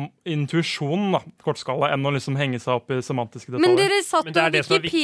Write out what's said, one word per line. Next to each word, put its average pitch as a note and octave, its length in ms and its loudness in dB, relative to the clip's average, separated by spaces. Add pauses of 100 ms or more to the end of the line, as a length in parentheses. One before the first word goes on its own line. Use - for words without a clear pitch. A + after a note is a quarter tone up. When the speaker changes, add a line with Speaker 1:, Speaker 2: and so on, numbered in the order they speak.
(240)
Speaker 1:
intuisjonen, D#3+ 880 0
da, D#3 80 2 (240)
kortskala, C#3+ 480 -2
enn C#3 140 0
å C#3+ 80 2
liksom C3+ 240 -2
henge C3 240 -2
seg B2+ 160 -2
opp - 160 -8
i B2+ 80 -2
semantiske B2 480 -6
Speaker 2:
Men E4+ 240 4
Speaker 1:
detaljer. - 80 6
Speaker 2:
dere G4 220 2
satt D#4+ 200 0
Speaker 3:
Men D#3+ 80 -8
det E3+ 100 4
er D#3+ 40 4
Speaker 2:
og D#3+ 60 2
Speaker 3:
det D3+ 120 2
som F#4+ 120 2
er - 40 2
viktig, D#4+ 240 0